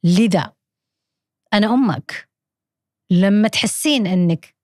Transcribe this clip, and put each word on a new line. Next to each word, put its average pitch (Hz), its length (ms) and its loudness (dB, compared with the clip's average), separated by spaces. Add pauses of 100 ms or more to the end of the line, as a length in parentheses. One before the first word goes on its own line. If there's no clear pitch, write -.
لذا 180 480 0 (1000)
أنا 208 120 2
أمك، 233 640 -2 (800)
لما 202 380 2
تحسين 240 580 -2
إنك 175 580 -2